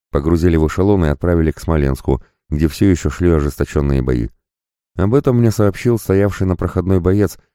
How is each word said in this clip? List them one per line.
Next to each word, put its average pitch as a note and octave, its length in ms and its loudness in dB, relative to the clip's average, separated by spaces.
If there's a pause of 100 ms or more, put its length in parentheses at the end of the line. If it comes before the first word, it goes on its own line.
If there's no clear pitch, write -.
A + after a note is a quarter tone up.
(120)
Погрузили E2 440 2
в D#2 120 2
эшелон F#2+ 380 0
и D2 40 2
отправили E2 420 0
к - 80 -8
Смоленску, C#2 640 -2 (260)
где D#2 180 0
всё - 180 0
ещё F2 240 2
шли F2 200 0
ожесточённые C#2+ 720 0
бои. B1+ 280 -2 (680)
Об G2 180 -2
этом C#3 240 2
мне A#2 140 2
сообщил G#2+ 480 0
стоявший F#2+ 480 0
на F#2 80 0
проходной F2+ 440 0
боец, F#2 380 0 (180)